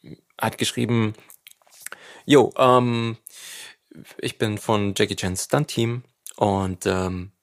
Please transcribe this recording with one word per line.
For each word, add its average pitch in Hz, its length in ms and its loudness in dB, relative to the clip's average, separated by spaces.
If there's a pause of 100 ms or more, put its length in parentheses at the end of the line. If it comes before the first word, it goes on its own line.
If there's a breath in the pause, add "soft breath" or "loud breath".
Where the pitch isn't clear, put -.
(400)
hat 113 180 -2
geschrieben, 113 560 -2 (1120 loud breath)
„Jo, 135 320 6
ähm, 120 600 4 (1040 loud breath)
ich - 200 -8
bin 107 200 -2
von 101 380 0
Jackie 101 200 0
Chan's 92 280 -4
Stunt-Team 120 600 -2 (320)
und, 95 500 0
ähm, 92 460 -2 (100)